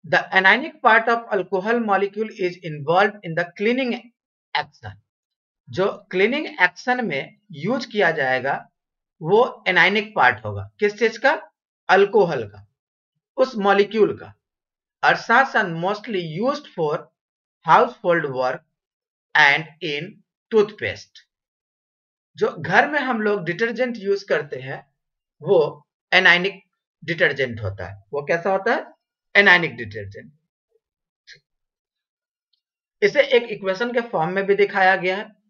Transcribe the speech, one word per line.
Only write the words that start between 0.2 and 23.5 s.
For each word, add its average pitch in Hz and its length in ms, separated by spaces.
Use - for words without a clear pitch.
anionic 202 500
part 226 220
of 233 120
alcohol 196 440
molecule 202 520
is 180 120
involved 170 440
in 165 200
the 170 100
cleaning 233 500
action। 113 340
जो 180 420
क्लीनिंग 240 360
एक्शन 247 440
में 143 320
यूज़ 202 400
किया 190 200
जाएगा, 135 580
वो 214 460
एनायनिक 185 480
पार्ट 123 300
होगा। 101 340
किस 208 200
चीज 220 180
का? 311 340
अल्कोहल 180 580
का, - 200
उस 254 180
मॉलिक्यूल 196 600
का। 95 180
और 160 120
साथ 240 300
साथ 233 180
mostly 180 840
used 294 200
for 156 180
household 175 560
work 127 340
and 151 260
in 151 200
toothpaste। - 680
जो 196 240
घर 202 300
में 294 100
हम 247 220
लोग 208 240
डिटर्जेंट 233 520